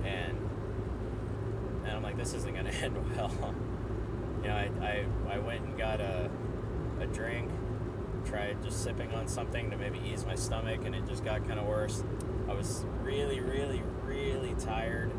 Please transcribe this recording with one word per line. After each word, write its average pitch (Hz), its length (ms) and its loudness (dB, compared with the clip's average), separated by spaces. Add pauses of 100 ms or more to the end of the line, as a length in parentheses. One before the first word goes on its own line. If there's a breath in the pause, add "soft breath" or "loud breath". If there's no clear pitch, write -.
And, 90 340 0 (1500)
and 107 100 0
I'm 110 80 -2
like, 104 140 0
"This - 160 0
isn't - 220 -2
gonna 98 140 0
<laughs> - 120 0
end - 140 0 (200)
well." - 380 0 (880)
You 107 80 0
know, 107 60 4
I, 101 140 2 (120)
I, 104 240 2 (300)
I 104 40 0
went 107 260 -2
and 110 120 -4
got 110 220 2
a, 98 300 0 (720)
a - 60 0
drink, - 420 0 (760)
tried 104 380 0
just - 200 0
sipping - 300 0
on - 140 0
something - 440 0
to 120 60 -2
maybe 123 280 -2
ease 120 200 -2
my 117 100 0
stomach, 110 500 0
and 110 100 0
it 107 120 0
just - 180 -2
got 107 220 2
kinda 107 160 0
worse. 107 400 2 (460)
I 202 40 0
was - 320 0 (180)
really, - 380 2
really, - 400 2 (240)
really - 540 0
tired. - 600 2